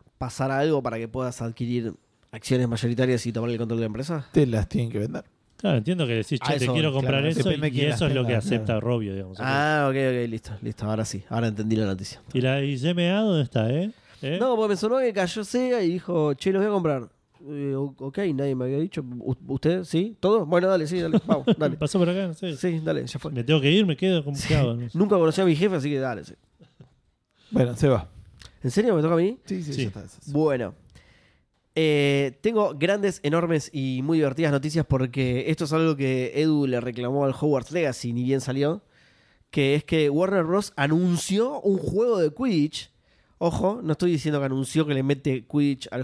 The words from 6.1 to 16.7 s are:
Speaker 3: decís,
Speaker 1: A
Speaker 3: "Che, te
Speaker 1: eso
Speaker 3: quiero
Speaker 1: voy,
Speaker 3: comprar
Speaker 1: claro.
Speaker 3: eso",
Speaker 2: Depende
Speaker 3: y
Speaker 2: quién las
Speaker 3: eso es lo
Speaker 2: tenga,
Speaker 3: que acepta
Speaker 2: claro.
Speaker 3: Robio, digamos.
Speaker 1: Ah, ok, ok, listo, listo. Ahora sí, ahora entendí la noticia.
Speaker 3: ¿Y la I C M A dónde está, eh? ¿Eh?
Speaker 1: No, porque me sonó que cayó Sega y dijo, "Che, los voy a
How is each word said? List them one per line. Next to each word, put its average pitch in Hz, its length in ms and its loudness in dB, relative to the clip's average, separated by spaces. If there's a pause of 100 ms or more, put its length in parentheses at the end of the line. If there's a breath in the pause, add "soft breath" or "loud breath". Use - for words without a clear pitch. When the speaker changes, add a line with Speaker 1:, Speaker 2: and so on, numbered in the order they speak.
Speaker 3:
decís, 113 300 -2
Speaker 1:
A 143 80 0
Speaker 3:
"Che, 147 80 0
te 123 60 0
Speaker 1:
eso 123 80 0
Speaker 3:
quiero 156 180 2
Speaker 1:
voy, 135 80 0
Speaker 3:
comprar 135 220 0
Speaker 1:
claro. 156 100 0
Speaker 3:
eso", 160 180 0
Speaker 2:
Depende 151 200 0
Speaker 3:
y - 20 -8
Speaker 2:
quién 127 180 0
las 147 60 0
Speaker 3:
eso 175 100 0
es 139 80 2
lo 131 80 0
Speaker 2:
tenga, 120 80 0
Speaker 3:
que 120 60 2 (100)
acepta 110 200 -2
Speaker 2:
claro. 107 160 -2
Speaker 3:
Robio, 110 340 -2
digamos. 95 240 -10
Speaker 1:
Ah, 143 500 2
ok, 131 60 0
ok, 127 340 0
listo, 110 220 -8 (100)
listo. 113 240 -8
Ahora 110 180 -2
sí, 101 260 -8
ahora 117 180 0
entendí 110 300 -2
la 110 100 2
noticia. 95 340 -8 (100)
Speaker 3:
¿Y 131 100 0
la 131 200 0
I 139 160 -2
C 135 120 -2
M 175 200 0
A 202 120 0
dónde 190 220 2
está, 113 280 0
eh? 175 180 0 (360 soft breath)
¿Eh? 151 140 -2
Speaker 1:
No, 247 160 2
porque 220 140 2
me 196 80 0
sonó 220 220 0
que 247 120 2
cayó 190 320 -2
Sega 247 400 0
y 170 60 2
dijo, 170 460 0
"Che, 190 180 0
los 190 80 2
voy 208 80 2
a 208 40 -2